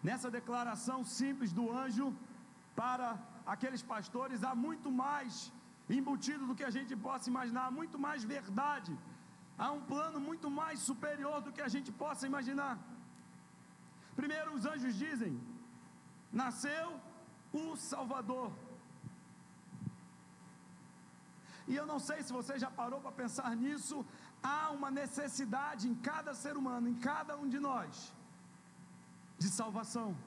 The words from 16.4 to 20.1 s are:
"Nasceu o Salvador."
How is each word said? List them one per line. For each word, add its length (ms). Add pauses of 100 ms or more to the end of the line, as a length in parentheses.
"Nasceu 440 (680)
o 120 (120)
Salvador." 720 (3250)